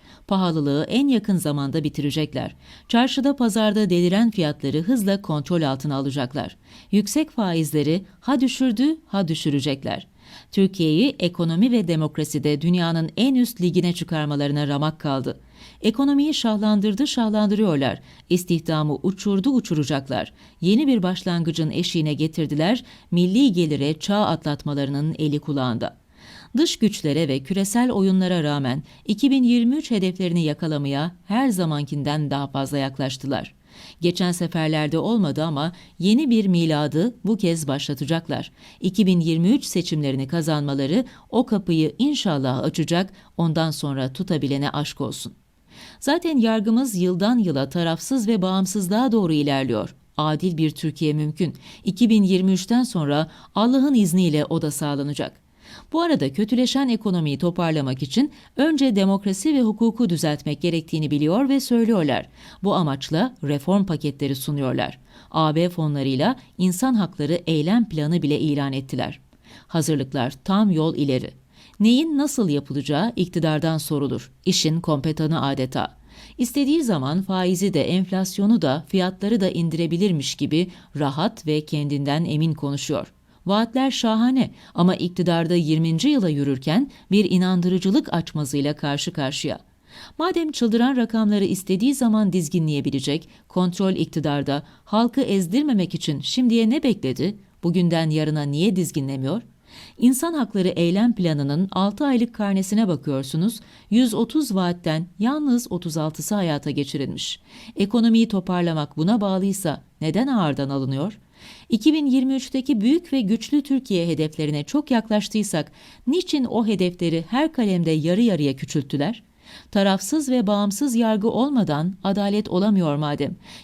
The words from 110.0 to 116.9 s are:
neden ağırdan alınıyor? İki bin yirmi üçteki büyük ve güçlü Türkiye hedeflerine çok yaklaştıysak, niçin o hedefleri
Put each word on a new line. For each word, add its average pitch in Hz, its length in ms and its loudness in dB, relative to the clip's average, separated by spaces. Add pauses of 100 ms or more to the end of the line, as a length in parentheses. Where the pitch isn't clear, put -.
neden 160 260 0
ağırdan 147 420 0
alınıyor? 139 500 -4 (500)
İki 294 240 2
bin 311 120 0
yirmi 262 300 2
üçteki 262 460 -2
büyük 285 320 0
ve 269 80 0
güçlü 226 420 0
Türkiye 202 440 -2
hedeflerine 151 560 -2
çok 294 280 -4
yaklaştıysak, 214 800 -2 (360)
niçin 302 360 0
o 220 240 0
hedefleri 175 600 0